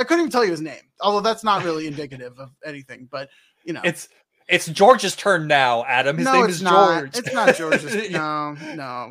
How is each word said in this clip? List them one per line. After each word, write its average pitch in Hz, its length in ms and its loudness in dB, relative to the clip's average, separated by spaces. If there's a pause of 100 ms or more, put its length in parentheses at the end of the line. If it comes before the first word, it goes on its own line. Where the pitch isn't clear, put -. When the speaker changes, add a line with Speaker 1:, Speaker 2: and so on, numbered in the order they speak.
Speaker 1:
I - 20 -2
couldn't 330 180 2
even 320 120 -2
tell 240 120 2
you 196 60 0
his 156 120 -6
name, 147 180 -12 (200)
although 202 200 2
that's 220 240 -2
not 196 180 0
really 160 240 -4
Speaker 2:
<laughs> - 0 -
Speaker 1:
indicative 135 540 -12
of 135 100 -18 (140)
anything, 131 440 -16
but, 139 200 -12 (360)
you 170 80 -8
know. 135 120 -8
Speaker 2:
It's, 170 240 -4 (400)
it's 175 180 2
George's 190 480 4
turn 175 320 0
now, 127 380 4
Adam. 131 320 0
His 160 80 -2
Speaker 1:
No, 262 80 2
Speaker 2:
name 254 140 6
Speaker 1:
it's 185 80 -4
Speaker 2:
is 165 80 -8
Speaker 1:
not. 170 360 4
Speaker 2:
George. 143 200 -8
Speaker 1:
It's 247 140 -6
not 226 220 4
George's. 160 400 -2
Speaker 2:
<laughs> 208 160 -6
Yeah. 151 500 -4
Speaker 1:
No, 311 140 -14
no. 123 360 -12